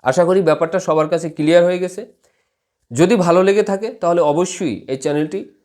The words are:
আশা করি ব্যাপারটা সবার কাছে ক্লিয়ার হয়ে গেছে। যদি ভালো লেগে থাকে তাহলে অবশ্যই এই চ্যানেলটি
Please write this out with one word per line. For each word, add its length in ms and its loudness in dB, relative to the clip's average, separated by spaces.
আশা 200 2
করি 240 2
ব্যাপারটা 320 0
সবার 320 0
কাছে 140 -4
ক্লিয়ার 320 4
হয়ে 160 -2
গেছে। 160 -10
যদি 260 2
ভালো 260 4
লেগে 280 2
থাকে 180 -4
তাহলে 200 0
অবশ্যই 420 -2
এই 120 -6
চ্যানেলটি 360 -4